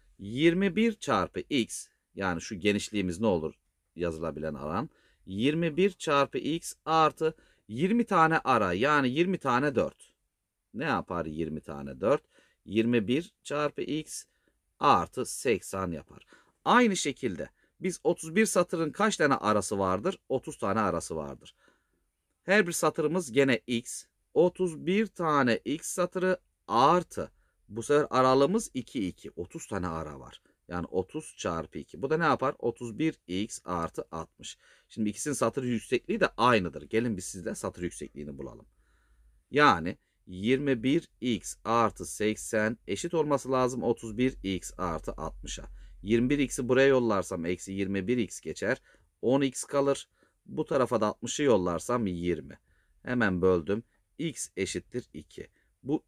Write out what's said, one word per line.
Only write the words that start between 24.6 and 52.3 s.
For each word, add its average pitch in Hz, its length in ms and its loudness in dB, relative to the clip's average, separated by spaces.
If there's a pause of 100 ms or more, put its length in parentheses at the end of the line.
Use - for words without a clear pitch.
bir 202 200 2
tane 143 580 2
x 147 220 -4
satırı 185 520 0 (300)
artı, 135 640 4 (380)
bu 107 140 -8
sefer 147 280 4
aralığımız 135 640 4
iki, 117 340 -4
iki. - 220 -10
Otuz 90 360 -10
tane 92 220 -4
ara 76 320 -6
var. - 220 -20 (260)
Yani 87 180 -4
otuz - 520 -6
çarpı 82 400 -4
iki. 78 240 -12
Bu 135 80 -4
da 156 60 2
ne 170 80 0
yapar? 135 340 0
Otuz 117 400 -6
bir 156 160 -2 (120)
x 95 380 -6
artı 85 460 -6
altmış. - 480 -12 (300)
Şimdi 107 220 -4
ikisinin 143 240 -6
satır 127 300 0
yüksekliği 123 560 -2
de - 160 4
aynıdır. 98 460 2
Gelin 110 340 -2
biz 90 80 -8
sizle 101 300 -8
satır 90 280 -8
yüksekliğini 73 560 -10
bulalım. 62 280 -14 (840)
Yani 110 480 2 (280)
yirmi 120 560 0
bir 143 260 0 (120)
x 113 440 -4
artı 113 420 0
seksen 107 800 -2
eşit 170 280 -6
olması 147 380 0
lazım 127 300 0
otuz 113 360 -2
bir 131 240 0
x 95 360 -4
artı 87 340 -4
altmışa. - 560 -10 (340)
Yirmi 117 280 2
bir 143 80 2
x'i 131 300 -2
buraya 131 200 6
yollarsam 101 580 2
eksi 92 260 -4
yirmi 98 340 -2
bir 120 100 0
x 110 240 -4
geçer. 95 420 -4 (400)
On 131 180 2
x 139 240 -2
kalır. 139 440 -2 (380)
Bu 151 180 -6
tarafa 127 360 0
da 107 60 2
altmışı 113 360 -4
yollarsam 107 640 2
yirmi. 85 520 -2 (440)